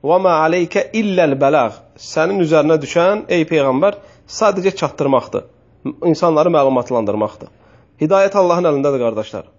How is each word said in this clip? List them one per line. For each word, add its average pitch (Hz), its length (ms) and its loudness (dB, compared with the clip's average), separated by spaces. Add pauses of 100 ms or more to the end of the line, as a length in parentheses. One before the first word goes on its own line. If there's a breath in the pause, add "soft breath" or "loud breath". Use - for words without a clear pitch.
və 160 160 2
mə 190 160 2
aleykə 165 540 0 (100)
illəl 180 400 0
bələğ, 139 400 0 (160)
sənin 180 480 -2
üzərinə 156 380 2
düşən, 175 460 0
ey 170 200 0
Peyğəmbər, 151 540 0 (260 loud breath)
sadəcə 190 480 0
çatdırmaqdır, 139 680 -2 (580)
insanları 165 480 2
məlumatlandırmaqdır. 120 1000 -2 (480 soft breath)
Hidayət 196 340 2
Allahın 180 320 2
əlindədir, 139 380 0
qardaşlar. 107 420 -6 (120)